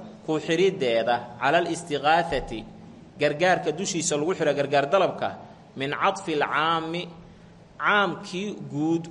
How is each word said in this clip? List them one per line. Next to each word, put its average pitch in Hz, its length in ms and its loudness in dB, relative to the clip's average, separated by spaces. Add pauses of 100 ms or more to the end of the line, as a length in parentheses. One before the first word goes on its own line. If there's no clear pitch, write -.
(260)
ku 156 140 0
xiriddeeda, 131 1000 0
cala 143 180 4
al-istigaathati, 147 1040 0 (540)
gargaarka 165 540 2
dushiisa 160 440 -2
lagu 156 180 0
xiro, 156 200 2
gargaar 143 360 2
dalabka, 147 480 2 (380)
min 135 160 -4
catfi 165 420 0
al-caami, 160 760 0 (680)
caamkii 180 760 0 (140)
guud 165 400 -2